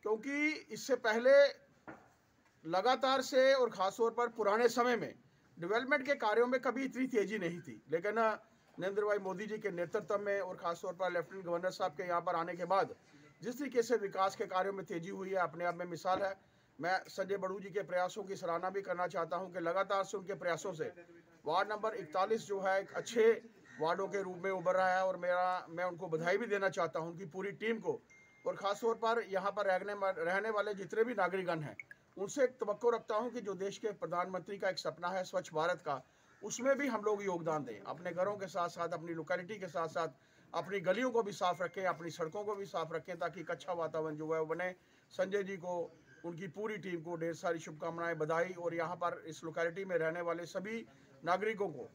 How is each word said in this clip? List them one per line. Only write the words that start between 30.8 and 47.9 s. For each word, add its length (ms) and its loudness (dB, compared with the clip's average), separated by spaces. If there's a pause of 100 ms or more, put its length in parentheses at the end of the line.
भी 100 -2
नागरिकगण 460 0
हैं, 160 -8 (420)
उनसे 260 2
एक 60 4
तवक्को 400 0
रखता 260 0
हूं 140 0
कि 100 -6
जो 140 -6
देश 240 -4
के 140 -2
प्रधानमंत्री 680 -4
का 100 0
एक 100 -2
सपना 300 -4
है 160 -2
स्वच्छ 300 -4
भारत 260 2
का, 220 -4 (420)
उसमें 340 2
भी 80 0
हम 140 0
लोग 240 0
योगदान 400 0
दें। 160 -10
अपने 320 -8
घरों 240 0
के 100 -6
साथ-साथ, 420 -2
अपनी 260 -6
locality 440 -4
के 80 -8
साथ-साथ 420 -2 (460)
अपनी 260 -2
गलियों 300 2
को 120 4
भी 100 -2
साफ़ 300 0
रखें, 220 -4
अपनी 260 0
सड़कों 340 -4
को 100 -2
भी 100 -6
साफ़ 280 -4
रखें, 260 -6
ताकि 220 -4
एक 100 -8
अच्छा 220 -6
वातावरण 440 -2
जो 180 -2
है 60 0
वो 60 0
बने। 280 -2 (360)
संजय 320 0
जी 140 -6
को, 360 -4 (320)
उनकी 240 -8
पूरी 300 -6
टीम 240 -4
को 140 -6
ढेर 180 -2
सारी 240 -2
शुभकामनाएं, 600 -6